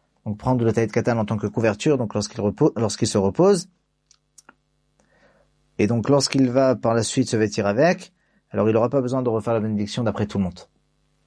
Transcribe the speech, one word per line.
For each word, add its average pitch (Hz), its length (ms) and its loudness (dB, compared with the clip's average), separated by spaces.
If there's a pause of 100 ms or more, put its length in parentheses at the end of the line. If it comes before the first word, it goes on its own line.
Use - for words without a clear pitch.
(260)
donc 104 120 -8
prendre 127 260 0
le 117 100 2
talit 113 160 0
katan 117 280 0
en 110 80 0
tant 107 120 -2
que 104 100 -4
couverture, 110 500 0
donc 113 160 -4
lorsqu'il 104 280 -4
repo-, 104 340 2
lorsqu'il 113 320 -2
se - 100 -2
repose. 170 520 2 (2000)
Et - 100 2
donc 117 220 -2
lorsqu'il 135 400 2
va 131 260 2
par 117 180 0
la 117 100 0
suite 123 260 -2
se 120 80 0
vêtir 107 280 0
avec, 147 480 0 (380)
alors 104 180 2
il 110 40 4
n'aura 113 160 2
pas 139 120 0
besoin 127 200 -2
de 123 80 -2
refaire 113 240 -2
la 113 80 0
bénédiction 107 420 -4
d'après 107 240 -2
tout 101 100 -6
le 98 60 0
monde. 90 160 -8 (680)